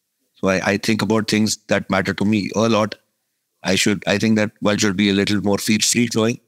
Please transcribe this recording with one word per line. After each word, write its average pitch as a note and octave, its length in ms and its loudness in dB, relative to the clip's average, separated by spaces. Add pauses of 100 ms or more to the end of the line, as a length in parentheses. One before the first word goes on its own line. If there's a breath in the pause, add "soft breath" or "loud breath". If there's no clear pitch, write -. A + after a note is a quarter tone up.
(340)
So - 140 -4
I, F#2+ 160 2
I G2+ 140 0
think G#2+ 240 -2
about G#2+ 260 0
things G#2+ 300 0 (100)
that G2+ 220 -2
matter G2 240 0
to - 100 -4
me G#2 300 0
a G#2+ 140 0
lot. G#2+ 260 0 (680)
I F2+ 120 -2
should, F#2+ 320 0
I F#2+ 100 2
think A2 200 2
that G#2+ 240 0
one G#2 180 0
should G2+ 180 0
be G2+ 140 2
a G2 40 2
little G2 280 0
more G2+ 160 0
free, G#2+ 200 0
free A#2 280 2
flowing. A2+ 420 -2